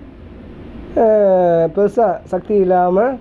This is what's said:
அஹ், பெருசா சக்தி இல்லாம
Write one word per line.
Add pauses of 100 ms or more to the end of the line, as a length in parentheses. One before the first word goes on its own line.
(960)
அஹ்,
பெருசா
சக்தி
இல்லாம